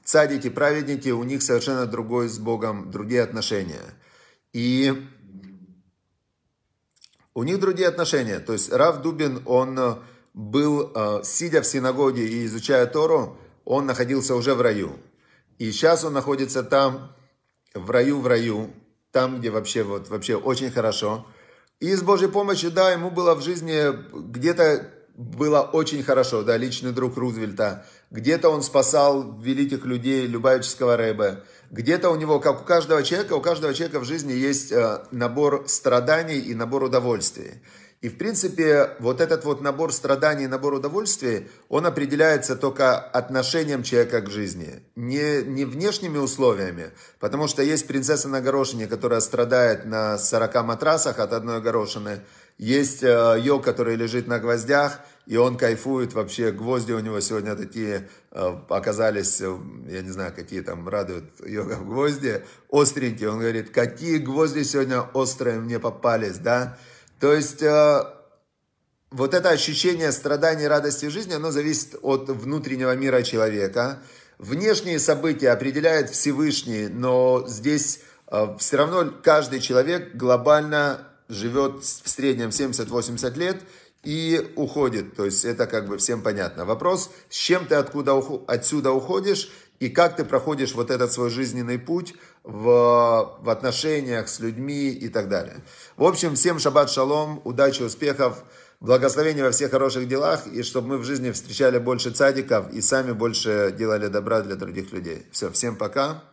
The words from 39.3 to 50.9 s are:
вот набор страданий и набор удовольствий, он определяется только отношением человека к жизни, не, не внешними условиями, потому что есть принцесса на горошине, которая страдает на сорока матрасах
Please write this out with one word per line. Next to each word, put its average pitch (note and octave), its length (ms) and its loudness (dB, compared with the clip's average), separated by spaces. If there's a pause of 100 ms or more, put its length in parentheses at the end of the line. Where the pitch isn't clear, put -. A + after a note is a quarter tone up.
вот C#3+ 160 -2
набор C#3+ 320 -2
страданий C#3 520 0
и C3 40 -4
набор C3+ 260 -2
удовольствий, C#3 720 -2 (200)
он D#3+ 180 0
определяется D3 720 2
только C3+ 420 2
отношением C3 880 -2
человека A#2+ 380 2
к G2 80 -10
жизни, F#2 520 -8 (140)
не, C#3 480 -2
не C#3 200 -4
внешними E3 540 -4
условиями, G2+ 720 0 (300)
потому C3+ 260 -2
что C#3 160 -2
есть D3 240 0
принцесса C3+ 420 0
на C3+ 120 -2
горошине, C3 480 -2
которая A2+ 320 0
страдает A#2+ 640 2
на A2 340 -2
сорока A2+ 460 0
матрасах C3 560 0